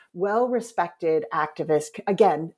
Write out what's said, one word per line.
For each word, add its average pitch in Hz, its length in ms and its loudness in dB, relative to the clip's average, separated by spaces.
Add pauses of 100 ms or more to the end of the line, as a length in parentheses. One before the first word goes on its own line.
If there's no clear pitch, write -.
(120)
well-respected 196 1200 0
activist. 151 760 -2
Again, 170 520 2